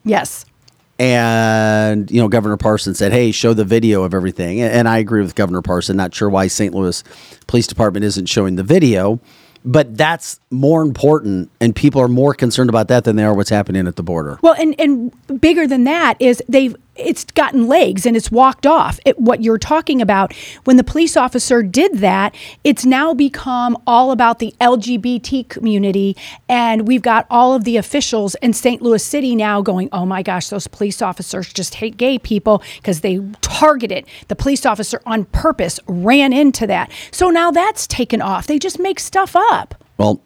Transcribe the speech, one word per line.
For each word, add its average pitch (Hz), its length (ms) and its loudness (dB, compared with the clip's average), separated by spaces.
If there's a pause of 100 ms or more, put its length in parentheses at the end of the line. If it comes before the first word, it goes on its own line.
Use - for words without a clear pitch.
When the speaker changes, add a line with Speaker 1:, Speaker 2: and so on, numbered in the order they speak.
Speaker 1:
Yes. - 400 -4 (680)
Speaker 2:
And, 110 1000 0
you 117 100 2
know, 110 60 2
Governor 107 300 0
Parson 104 360 0
said, 101 180 0
"Hey, 120 200 2
show 117 220 2
the 107 120 2
video 107 380 2
of 90 100 -4
everything." 92 480 -4
And, 113 120 -2
and 120 160 4
I 113 80 2
agree 107 240 0
with 90 140 -4
Governor 90 260 -2
Parson. 90 340 -2
Not 92 180 -2
sure 104 160 -2
why 95 180 0
Saint 98 260 -4
Louis 92 300 -4 (440)
Police 120 200 0
Department 104 380 0
isn't 98 220 -4
showing 95 300 -2
the 95 60 -4
video. 113 560 2 (460)
But 123 320 0
that's 160 420 -2 (100)
more 139 320 2
important, 127 680 0 (100)
and 113 160 2
people 135 260 2
are 123 60 4
more 131 260 2
concerned 127 360 0
about 110 180 2
that 123 160 2
than 107 140 2
they 107 60 2
are 107 100 4
what's 98 160 0
happening 95 380 0
at 87 100 -6
the 90 60 -6
border. 80 380 -6
Speaker 1:
Well, 330 120 6
and, 311 260 -2
and 262 320 0 (300)
bigger 320 260 2
than 254 180 0
that 302 360 0
is 247 260 2
they've, 254 260 2 (220)
it's - 300 -4
gotten 269 420 0
legs 247 380 2
and 233 100 2
it's - 160 -4
walked 262 340 2
off. 311 400 2
It, 269 140 2
what 226 240 2
you're 226 140 0
talking 302 440 -2
about, 196 320 2 (300)
when 254 140 6
the 247 80 4
police 320 320 0
officer 247 460 2
did 254 340 0
that, 190 360 0 (300)
it's 277 220 0
now 277 280 2
become 247 720 -2
all 254 260 4
about 233 280 2
the 226 220 -8
L 247 160 4
G 233 200 -4
B 240 220 -4
T 262 240 -6
community, 196 720 -2 (320)
and 226 400 0
we've 254 160 2
got 226 260 2
all 247 240 4
of 226 120 -2
the 233 120 0
officials 214 580 -2
in 233 180 0
Saint 247 280 -2
Louis 226 220 2
City 277 320 -2
now 214 260 0
going, 190 300 -2
"Oh 180 140 -4
my 190 180 -4
gosh, 180 240 -4
those 202 200 -8
police 202 340 -6
officers 185 500 -8
just - 240 -10
hate 214 220 -8
gay 254 200 0
people," 214 460 0 (200)
'cause 165 180 -4
they 190 180 -2 (220)
targeted 240 640 0 (240)
the 196 60 -6
police 277 300 -2
officer 214 400 -4
on 220 200 -4
purpose, - 600 -2
ran 233 440 2
into 269 360 2
that. 180 220 -4 (220)
So 359 180 0
now 339 220 2
that's 370 340 0
taken - 360 -4
off. 185 260 -6
They 294 120 0
just 359 200 -6
make 381 200 -4
stuff - 360 -2
up. 370 400 0 (240)
Speaker 2:
Well, 104 260 2